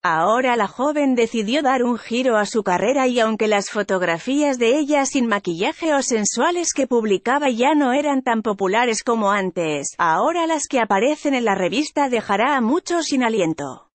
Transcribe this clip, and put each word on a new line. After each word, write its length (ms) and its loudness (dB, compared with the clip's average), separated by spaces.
Ahora 540 2
la 100 0
joven 480 0
decidió 460 0
dar 220 2
un 140 0
giro 380 -2
a 100 2
su 180 -2
carrera 440 0
y 140 0
aunque 260 0
las 220 0
fotografías 880 0
de 200 2
ella 280 0
sin 220 0
maquillaje 680 -2
o 80 2
sensuales 720 -2
que 120 0
publicaba 640 0
ya 260 2
no 180 2
eran 300 0
tan 180 0
populares 600 0
como 280 0
antes, 680 -4
ahora 480 0
las 220 -2
que 140 0
aparecen 520 0
en 120 0
la 100 2
revista 540 -2
dejará 480 0
a 20 0
muchos 460 0
sin 180 0
aliento. 680 -2